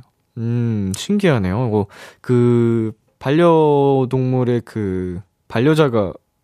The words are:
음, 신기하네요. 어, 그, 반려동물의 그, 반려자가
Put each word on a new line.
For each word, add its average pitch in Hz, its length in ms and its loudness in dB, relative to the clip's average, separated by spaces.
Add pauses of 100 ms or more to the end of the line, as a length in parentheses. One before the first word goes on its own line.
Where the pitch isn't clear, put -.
(380)
음, 113 580 -4
신기하네요. 127 800 -2
어, 104 140 0 (340)
그, 117 720 0 (260)
반려동물의 135 1500 2
그, 92 540 -6 (280)
반려자가 123 640 0 (300)